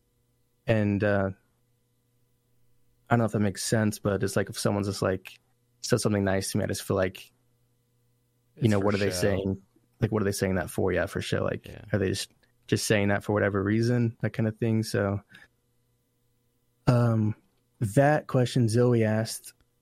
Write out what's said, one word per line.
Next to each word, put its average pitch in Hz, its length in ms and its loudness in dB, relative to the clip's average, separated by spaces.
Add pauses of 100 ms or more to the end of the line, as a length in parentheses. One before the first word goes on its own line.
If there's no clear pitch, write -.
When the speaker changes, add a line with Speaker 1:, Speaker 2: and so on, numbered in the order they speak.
(680)
Speaker 1:
And, 104 380 2
uh, 98 260 2 (1800)
I 123 60 2
don't 120 60 4
know 113 60 2
if - 60 -4
that 107 80 0
makes 101 240 0
sense, 107 340 0
but 98 240 -2
it's 98 140 -2
like 101 120 0
if - 100 -10
someone's 101 280 -2
just, 101 160 -4
like, 95 360 -4 (440)
says 117 200 0
something 104 220 0
nice 95 280 -2
to 104 60 -2
me, 98 60 0
I - 40 -4
just 101 140 -6
feel 98 140 -2
like, 95 360 -4 (1300)
you 120 80 2
Speaker 2:
It's 107 60 4
Speaker 1:
know, 101 40 2
Speaker 2:
for 98 100 0
Speaker 1:
what 104 60 0
are 98 40 -2
they 98 120 -2
Speaker 2:
show. - 0 -
Speaker 1:
saying? 95 500 -2 (400)
Like, 110 120 0
what 107 100 0
are - 20 -2
they 101 80 0
saying 95 240 -2
that 82 140 -4
for? 95 220 -2
Yeah, 85 140 -2
for - 140 -8
sure. - 200 -4
Like, - 240 -4
Speaker 2:
Yeah. - 280 -18
Speaker 1:
are 104 60 -2
they 95 100 0
just, - 240 -6 (340)
just 107 200 -2
saying 101 220 2
that 101 160 0
for 107 80 -4
whatever 101 300 0
reason? 117 600 0
That 110 100 -2
kind 110 160 -2
of 107 100 -4
thing. 110 240 0
So, 101 380 -2 (1700)
um, 113 480 4 (460)
that 139 460 4
question 123 420 2
Zoe 120 360 4
asked, 110 480 -2 (300)